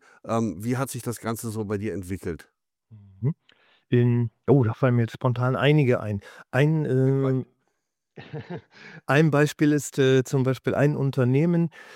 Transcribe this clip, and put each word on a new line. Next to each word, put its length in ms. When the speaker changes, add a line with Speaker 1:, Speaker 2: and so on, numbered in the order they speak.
Speaker 1:
Ähm, 380
wie 140
hat 140
sich 120
das 180
Ganze 300
so 140
bei 140
dir 160
entwickelt? 560
Speaker 2:
Mhm. 440
In, 420
oh, 160
da 120
fallen 220
mir 60
jetzt 120
spontan 420
einige 440
ein. 200
Ein, 340
ähm, 640
<laughs> 440
ein 240
Beispiel 420
ist, 260
äh, 260
zum 180
Beispiel 320
ein 200
Unternehmen, 760